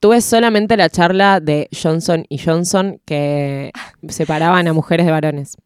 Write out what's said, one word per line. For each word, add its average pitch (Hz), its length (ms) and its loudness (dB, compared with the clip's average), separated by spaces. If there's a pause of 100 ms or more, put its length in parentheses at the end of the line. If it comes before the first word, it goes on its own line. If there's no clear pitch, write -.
Tuve 226 200 4
solamente 226 560 2
la 185 140 2
charla 190 500 2
de 151 320 -2
Johnson 165 560 -2
y 147 100 -8
Johnson, 180 680 -2
que 143 680 -4 (360)
separaban 165 600 0
a 160 40 0
mujeres 165 340 0
de 165 60 2
varones. 151 540 -4